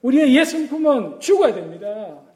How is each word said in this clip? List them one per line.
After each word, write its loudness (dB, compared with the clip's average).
우리의 4
옛 4
성품은 -2
죽어야 2
됩니다. -12